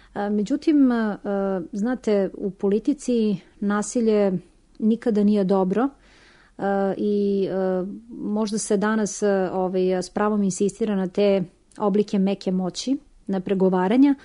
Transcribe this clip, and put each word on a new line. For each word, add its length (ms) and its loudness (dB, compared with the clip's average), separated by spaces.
E, 140 -4
međutim, 640 2
e, 260 -2
znate, 640 -2
u 180 -6
politici 840 0
nasilje 720 0
nikada 440 2
nije 200 4
dobro, 460 2
e, 60 -8
i, 540 0
e, 340 -2
možda 480 -4
se 200 0
danas, 460 -2
e, 300 0
ovaj, 400 0
s 160 -4
pravom 340 0
insistira 520 -2
na 120 -2
te 360 2
oblike 420 0
meke 320 -2
moći, 460 -4
na 120 -2
pregovaranja, 840 4